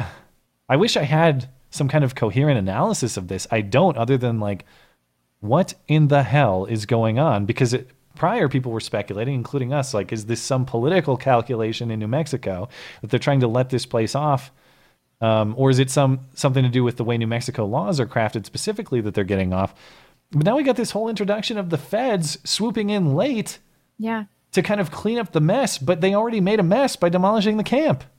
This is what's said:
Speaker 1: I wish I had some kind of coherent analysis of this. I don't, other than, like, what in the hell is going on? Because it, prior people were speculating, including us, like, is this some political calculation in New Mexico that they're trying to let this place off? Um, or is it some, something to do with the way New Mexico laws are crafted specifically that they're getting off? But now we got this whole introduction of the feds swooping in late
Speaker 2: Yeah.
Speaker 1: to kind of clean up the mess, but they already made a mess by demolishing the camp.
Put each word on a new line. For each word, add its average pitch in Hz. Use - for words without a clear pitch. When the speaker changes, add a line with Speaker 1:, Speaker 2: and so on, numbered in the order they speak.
Speaker 1:
I 127
wish 220
I -
had 147
some 139
kind 151
of 123
coherent 127
analysis 110
of 90
this. 92
I 113
don't, 127
other 123
than, 117
like, 101
what 135
in 151
the 143
hell 107
is 107
going 113
on? 120
Because 110
it, 127
prior 185
people 127
were 113
speculating, 107
including 127
us, 135
like, 98
is 107
this 113
some 127
political 143
calculation 113
in 110
New 107
Mexico 117
that 104
they're 123
trying 139
to 123
let 127
this 127
place 113
off? 143
Um, 110
or 135
is 131
it 135
some, 131
something 135
to 123
do 123
with 120
the 117
way 117
New 113
Mexico 117
laws 151
are 110
crafted 110
specifically 202
that 104
they're 104
getting 92
off? 95
But 151
now 220
we 311
got 262
this 233
whole 220
introduction 208
of 185
the 165
feds 208
swooping 214
in 175
late 226
Speaker 2:
Yeah. 220
Speaker 1:
to 180
kind 208
of 170
clean 233
up 226
the 160
mess, 202
but 160
they 190
already 220
made 208
a 180
mess 240
by 175
demolishing 196
the 214
camp. 254